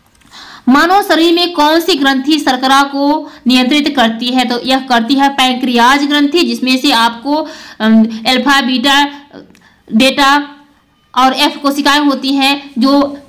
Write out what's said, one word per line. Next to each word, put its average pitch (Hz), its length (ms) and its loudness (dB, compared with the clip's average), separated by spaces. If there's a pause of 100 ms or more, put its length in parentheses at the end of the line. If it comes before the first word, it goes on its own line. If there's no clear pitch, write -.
(680)
मानव 330 320 4
शरीर 339 320 2
में 349 200 0
कौन 302 260 2
सी 339 160 0
ग्रंथि 269 440 0
शर्करा 269 440 0
को 285 480 -2 (160)
नियंत्रित 285 480 0
करती 226 320 -2
है? 254 180 0
तो 240 160 -4
यह 262 180 -2
करती 247 360 -2
है 277 140 2
पैंक्रियाज 254 720 0
ग्रंथि, 294 400 0
जिसमें 247 340 -2
से 269 140 -2
आपको, 262 560 -2 (320)
अम, 220 260 4 (220)
alpha, 262 340 0
beta, 277 500 0 (840)
data 269 560 2 (680)
और 262 160 2
एफ 294 240 -2
कोशिकाएं 285 420 0
होती 269 340 -2
हैं 277 440 -2
जो 277 520 0